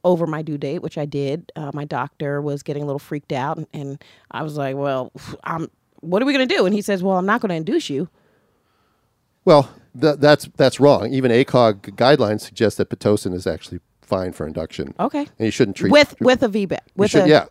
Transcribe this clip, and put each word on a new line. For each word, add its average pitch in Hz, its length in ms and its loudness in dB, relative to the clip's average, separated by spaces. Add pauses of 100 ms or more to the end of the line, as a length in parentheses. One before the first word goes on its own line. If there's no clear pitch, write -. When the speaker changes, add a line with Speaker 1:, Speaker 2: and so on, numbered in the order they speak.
Speaker 1:
over 170 240 2
my 156 160 -6
due 151 160 -8
date, 143 240 -6
which 160 160 -8
I 147 60 -4
did, 143 500 -6
uh, 147 180 -10
my 147 100 -8
doctor 143 600 -6
was 143 180 -6
getting 147 220 -8
a - 20 -6
little 139 140 -4
freaked - 320 -10
out, 147 260 -4
and, 156 160 -10
and 143 300 -12 (260)
I - 140 -10
was 151 120 -10
like, 139 200 -6
"Well, 139 360 -4 (320)
I'm, 160 280 -6 (300)
what 175 200 -2
are 262 60 0
we 294 40 0
gonna 269 140 2
do?" 247 220 2
And 208 80 0
he 208 80 -2
says, 196 180 -2
"Well, 190 160 0
I'm 180 80 -2
not 208 160 0
gonna 185 140 -2
induce 202 340 -4
you." 147 180 -4 (1400)
Speaker 2:
Well, 147 260 6 (280)
th-, 147 200 2
that's, 143 260 4 (120)
that's 131 220 2
wrong. 123 340 4
Even 127 180 2
A 120 120 6
cog 110 520 2
guidelines 117 460 2
suggest - 360 -2
that - 120 -2
Pitocin 104 440 -2
is 90 140 -6
actually 85 320 -8 (220)
fine 92 320 -4
for - 140 -10
induction. 80 520 -8
Speaker 1:
Okay. 277 220 -4
Speaker 2:
And 294 80 -10 (160)
you 107 60 0
shouldn't 101 260 0
treat - 140 0
Speaker 1:
With, 294 260 6
Speaker 2:
tr- - 60 -4
Speaker 1:
with 247 200 2
a 247 40 2
V 202 180 -2
bac, 160 220 -8
Speaker 2:
you - 80 -20
Speaker 1:
with 202 160 0
Speaker 2:
should, 190 140 4
Speaker 1:
a 151 40 4
Speaker 2:
yeah, 147 220 6